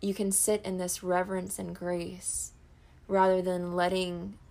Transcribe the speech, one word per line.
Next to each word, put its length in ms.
you 120
can 180
sit 340
in 120
this 260
reverence 560
and 160
grace 760
rather 340
than 340
letting 580